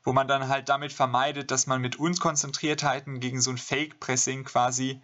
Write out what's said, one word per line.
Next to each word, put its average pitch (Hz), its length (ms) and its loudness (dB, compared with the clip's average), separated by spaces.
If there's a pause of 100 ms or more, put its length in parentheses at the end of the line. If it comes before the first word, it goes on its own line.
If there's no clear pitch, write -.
Wo 131 100 2
man 135 140 4
dann 135 200 2
halt 135 220 0
damit 143 220 0
vermeidet, 135 580 2
dass 135 160 2
man 131 160 0
mit 123 140 -2
Unkonzentriertheiten 147 1200 0
gegen 127 200 -2
so 127 100 2
ein 127 80 -4
Fake-Pressing 135 840 -2
quasi, 131 600 0